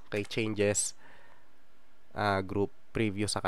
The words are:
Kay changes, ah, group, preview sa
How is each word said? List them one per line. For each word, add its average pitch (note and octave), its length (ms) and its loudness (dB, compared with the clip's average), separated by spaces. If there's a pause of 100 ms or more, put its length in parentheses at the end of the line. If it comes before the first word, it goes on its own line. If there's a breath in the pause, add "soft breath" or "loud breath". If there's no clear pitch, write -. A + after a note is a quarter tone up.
(120)
Kay G#2 160 0
changes, G#2 640 4 (1200 soft breath)
ah, G2 320 2
group, G2+ 240 2 (240)
preview G#2+ 320 2
sa G2+ 240 0